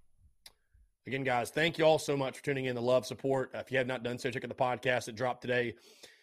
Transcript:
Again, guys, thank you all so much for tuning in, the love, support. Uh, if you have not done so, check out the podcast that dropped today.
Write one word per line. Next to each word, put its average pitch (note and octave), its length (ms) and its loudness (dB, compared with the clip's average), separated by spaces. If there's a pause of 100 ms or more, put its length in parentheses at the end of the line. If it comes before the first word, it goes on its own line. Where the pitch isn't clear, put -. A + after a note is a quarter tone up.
(1080)
Again, C3+ 160 -4
guys, B2 280 0
thank D#3 260 0
you D#3 80 4
all D#3 140 8
so C#3+ 180 0
much C3 200 -4
for - 60 -18
tuning C3+ 220 -2
in, B2 100 -2
the A#2 60 -4
love, B2 240 4
support. C3 500 -2
Uh, A2 40 -6
if - 120 -10
you B2+ 60 0
have B2+ 100 2
not B2+ 160 -4
done A#2+ 140 -4
so, C3 120 -4
check B2 140 -4
out A#2+ 60 -8
the A2+ 60 -10
podcast B2 500 0
that A#2 100 -10
dropped B2 260 -2
today. A#2+ 340 0 (480)